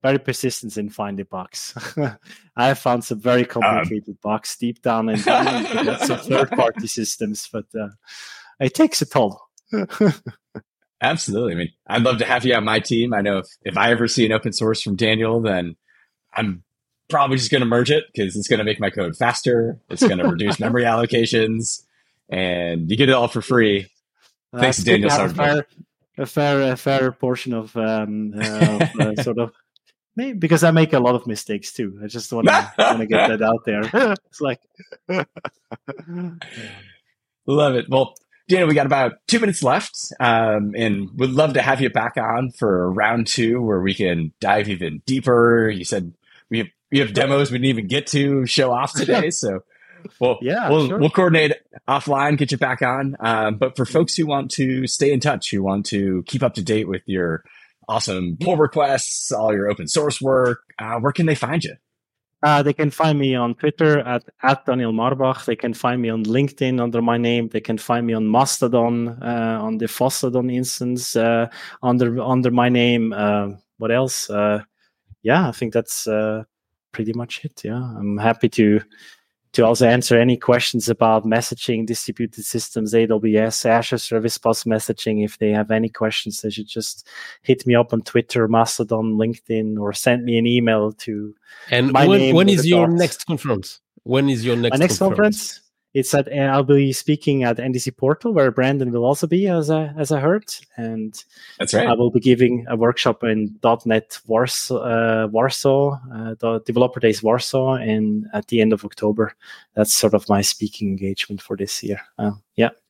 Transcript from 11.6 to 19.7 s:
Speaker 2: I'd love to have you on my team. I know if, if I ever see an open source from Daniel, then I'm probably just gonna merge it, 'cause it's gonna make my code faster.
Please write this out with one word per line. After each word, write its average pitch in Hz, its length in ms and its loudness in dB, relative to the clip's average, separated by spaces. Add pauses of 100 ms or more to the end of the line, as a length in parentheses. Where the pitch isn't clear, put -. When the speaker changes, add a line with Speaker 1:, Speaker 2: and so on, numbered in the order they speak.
Speaker 2:
I'd 117 160 0
love 120 160 2
to 113 60 0
have 123 200 0
you 123 100 2
on 110 100 0
my 110 140 0
team. 120 340 -2
I 101 100 0
know 101 160 0
if, 95 80 -6 (180)
if 92 120 -6
I 107 140 2
ever 117 160 2
see 113 200 2
an 110 60 2
open 110 200 -2
source 110 300 -2
from 101 120 -4
Daniel, 110 460 0
then 90 340 -2 (580)
I'm 98 300 -4 (460)
probably 139 280 2
just 127 140 -2
gonna 131 140 2
merge 120 260 2
it, 151 140 2 (120)
'cause 98 200 -2
it's 101 120 -4
gonna 107 160 2
make 107 160 -2
my 101 100 0
code 80 260 -4
faster. 120 640 0 (120)